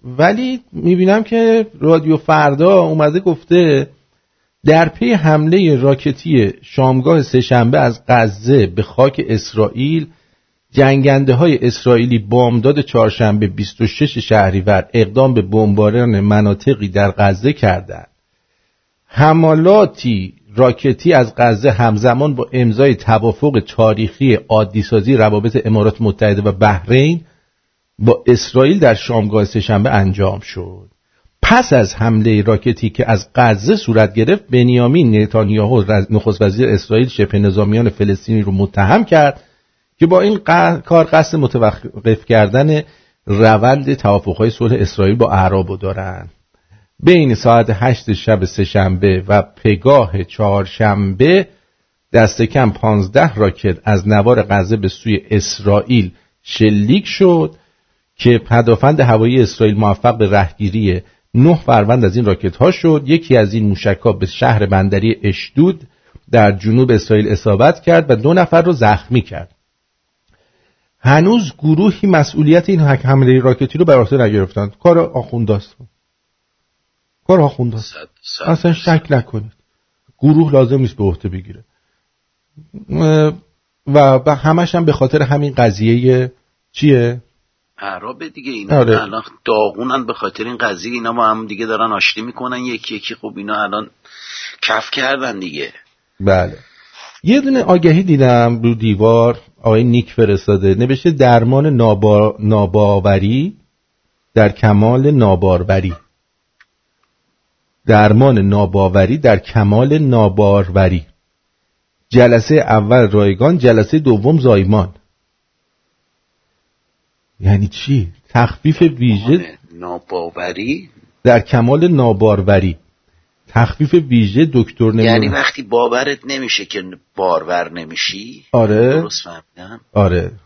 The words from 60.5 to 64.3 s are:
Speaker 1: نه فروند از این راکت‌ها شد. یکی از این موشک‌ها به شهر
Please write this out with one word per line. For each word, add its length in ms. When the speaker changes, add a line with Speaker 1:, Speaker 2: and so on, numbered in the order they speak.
Speaker 1:
نه 220
فروند 500
از 100
این 100
راکت‌ها 460
شد. 340
یکی 320
از 160
این 140
موشک‌ها 440
به 140
شهر 400